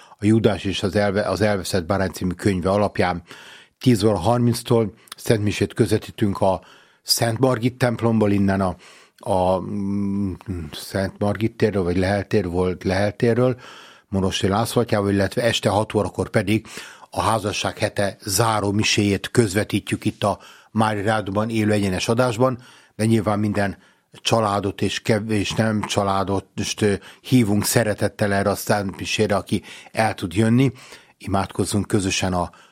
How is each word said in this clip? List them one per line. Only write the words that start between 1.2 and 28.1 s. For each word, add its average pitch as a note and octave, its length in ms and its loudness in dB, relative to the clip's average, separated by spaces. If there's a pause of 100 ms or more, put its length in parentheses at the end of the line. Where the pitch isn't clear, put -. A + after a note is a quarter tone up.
az F#2 120 0
elveszett G2 460 0
bárány F#2+ 240 0
című F2+ 220 -6
könyve F#2 380 0
alapján. F#2+ 520 0 (560)
Tíz A2+ 260 2
óra G#2+ 140 4
harminctól A#2 760 2 (220)
Szentmisét G#2 580 0
közvetítünk G#2 680 0
a F#2+ 200 2 (420)
Szent A#2 360 0
Margit B2 400 0
templomból, A2+ 520 2
innen G2 300 2
a, F#2 160 -2 (400)
a, F#2 440 0
mm, G2+ 720 -4 (400)
Szent - 460 -6
Margit G#2 380 -2
térről, G2+ 260 0
vagy F2 140 0
Lehel F#2+ 300 0
tér G2+ 220 0
volt, F2+ 360 -2
Lehel G2 320 0
térről, B2 440 2 (480)
Monostori F#2+ 440 0
László A#2 300 0
atyával, G#2 280 0
illetve G2 320 0
este A#2 260 0
hat G#2 260 0
órakor G2 340 0
pedig A2 380 0 (440)
a - 100 -6
házasság G2 580 -2
hete G2+ 420 -2
záró G#2 520 0
miséjét G2+ 580 0
közvetítjük G#2 760 0
itt - 200 -4
a G2 140 0 (320)
Mária G#2+ 320 0
Rádióban G#2+ 480 -2
élő G#2+ 220 0
egyenes G2+ 360 0
adásban, B2 500 2 (380)
de G#2+ 80 -2
nyilván G#2+ 340 2
minden G2+ 380 -2 (360)
családot G2+ 720 0
és G2+ 200 -4
kev-, A2 280 0
és G#2 220 -2
nem A2 280 0
családot G2 680 -2 (100)
most, - 260 -6
ö, G#2 120 2 (260)
hívunk G#2 440 2
szeretettel G#2 680 0